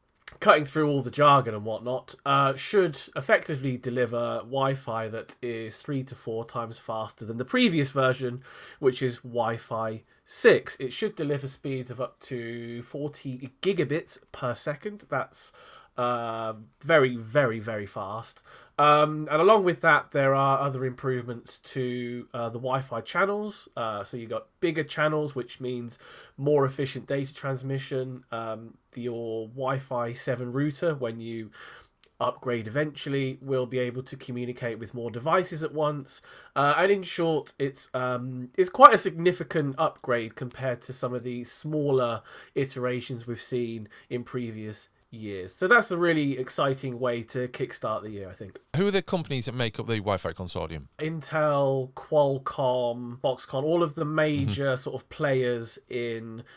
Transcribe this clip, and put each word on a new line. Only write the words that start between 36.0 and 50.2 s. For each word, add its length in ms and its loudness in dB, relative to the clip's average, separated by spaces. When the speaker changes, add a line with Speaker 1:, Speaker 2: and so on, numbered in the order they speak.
Speaker 1:
Uh, 220 4
and 140 6
in 100 4
short, 560 0
it's, 380 -4
um, 600 -2
it's 140 6
quite 240 12
a 60 6
significant 800 0
upgrade 560 -2
compared 480 -6
to 100 -12
some 220 -6
of 80 -6
the 200 -8
smaller 760 0
iterations 720 -4
we've 160 -6
seen 460 -4
in 160 -6
previous 640 -8
years. 460 -10
So 140 0
that's 200 6
a 80 -2
really 400 2
exciting 600 -2
way 240 -2
to 240 -6
kickstart 560 -6
the 60 -12
year, 200 -10
I 40 -14
think. 260 -16
Speaker 2:
Who 120 2
are 40 2
the 100 2
companies 440 -2
that 100 -6
make 240 -2
up 80 -6
the 120 0
Wi-Fi 340 -2